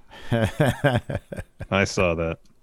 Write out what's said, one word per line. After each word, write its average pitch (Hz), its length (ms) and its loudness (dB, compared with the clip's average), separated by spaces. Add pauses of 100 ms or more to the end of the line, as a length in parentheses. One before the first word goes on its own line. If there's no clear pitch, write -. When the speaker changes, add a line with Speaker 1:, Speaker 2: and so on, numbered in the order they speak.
(300)
Speaker 1:
<laughs> - 1400 -2
Speaker 2:
I 98 140 4
saw 92 300 0
that. 82 240 -4 (240)